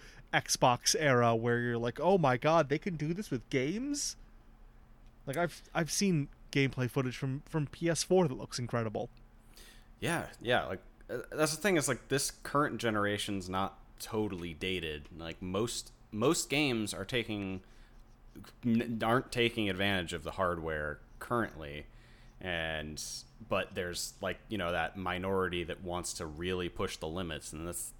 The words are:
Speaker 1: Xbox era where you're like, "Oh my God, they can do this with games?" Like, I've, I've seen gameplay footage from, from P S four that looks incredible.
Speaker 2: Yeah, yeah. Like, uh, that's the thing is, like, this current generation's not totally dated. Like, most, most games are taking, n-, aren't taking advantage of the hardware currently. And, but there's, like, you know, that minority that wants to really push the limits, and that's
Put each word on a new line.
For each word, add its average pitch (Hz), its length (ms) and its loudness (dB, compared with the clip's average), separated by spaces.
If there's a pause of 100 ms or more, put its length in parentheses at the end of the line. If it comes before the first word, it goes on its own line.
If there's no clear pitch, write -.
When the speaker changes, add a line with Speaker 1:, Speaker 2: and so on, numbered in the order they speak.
(320)
Speaker 1:
Xbox - 680 4
era 123 380 6
where 120 240 2
you're 120 180 0
like, 117 220 -2
"Oh 180 160 6
my 135 220 4
God, 156 320 4
they 147 80 2
can 180 180 -4
do 151 160 -2
this 196 180 -6
with 120 200 -2
games?" 220 680 -2 (1080)
Like, 135 100 -4
I've, 170 260 -2 (120)
I've 160 160 0
seen 175 380 2 (240)
gameplay 131 380 2
footage 127 260 0
from, 135 300 -4
from 151 200 -2
P - 240 -2
S 160 120 0
four 180 260 6
that 127 100 -2
looks 117 200 -8
incredible. 113 500 -2 (920)
Speaker 2:
Yeah, 143 260 0 (140)
yeah. 107 240 2
Like, 90 160 -6 (300)
uh, 120 80 -4 (140)
that's 151 220 2
the 156 60 -8
thing 196 160 4
is, 147 120 2
like, 123 200 -4
this 135 220 0
current 143 480 -2
generation's 104 720 0
not 95 280 -2 (200)
totally 92 560 -4
dated. 80 480 -4 (160)
Like, 82 240 -10
most, 95 500 -2 (200)
most 131 360 2
games 127 460 0
are 92 100 -6
taking, 101 560 -4 (1040)
n-, 117 400 2
aren't 120 280 2
taking 117 360 2
advantage 92 460 0
of 78 100 -6
the 80 80 -6
hardware 80 640 -2 (200)
currently. 78 680 -4 (540)
And, 80 600 -4 (480)
but 98 280 -2
there's, 87 440 -4
like, 92 180 -2 (100)
you 110 100 -4
know, 87 140 0
that 82 240 0
minority 92 680 0
that 80 200 -8
wants 87 300 -4
to 87 120 -6
really 87 420 -2
push 95 280 -4
the 82 100 -6
limits, 80 460 -6
and 78 160 -6
that's - 320 -8